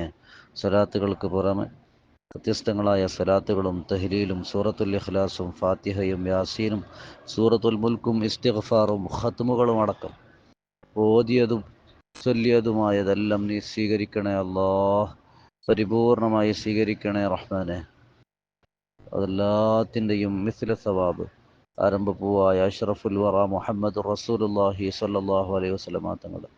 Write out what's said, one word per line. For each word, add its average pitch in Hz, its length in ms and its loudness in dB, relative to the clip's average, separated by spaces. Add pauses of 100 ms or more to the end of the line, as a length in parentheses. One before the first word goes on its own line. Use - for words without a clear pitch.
(560)
സ്വലാത്തുകൾക്ക് 98 720 0
പുറമെ 95 400 -2 (640)
വ്യത്യസ്തങ്ങളായ 104 760 0
സ്വലാത്തുകളും 95 760 0
തഹ്ലീലും 95 600 -2
സൂറത്തുൽ 101 520 -2
ഇഖ്ലാസും 95 560 -2
ഫാത്തിഹയും 95 760 -2
യാസീനും 95 540 -2 (460)
സൂറത്തുൽ 113 480 2
മുൽക്കും 113 480 0
ഇസ്തിഗ്ഫാറും 107 880 0
ഖത്മുകളും 120 680 0
അടക്കം 101 340 -2 (840)
ഓതിയതും 113 680 4 (540)
ചൊല്ലിയതുമായതെല്ലാം 107 1300 2
നീ 104 140 -2
സ്വീകരിക്കണേ 104 760 -2
അല്ലാ, 95 320 0 (1000)
പരിപൂർണമായി 110 840 2
സ്വീകരിക്കണേ 104 760 -2
റഹ്മാനെ. 90 520 -4 (1200)
അതെല്ലാത്തിൻ്റെയും 104 1400 0
മിസ്ല 110 340 -2
സവാബ് 90 500 0 (520)
ആരംഭപ്പൂവായ 98 840 2
അഷ്റഫുൽ 101 560 -2
വറ 101 200 2 (100)
മുഹമ്മദ് 101 580 -4
റസൂലുള്ളാഹി 101 840 0
സ്വല്ലല്ലാഹു 98 640 -2
അലൈഹി 92 200 -2
വസല്ലമ 87 400 -6
തങ്ങളുടെ 85 420 -14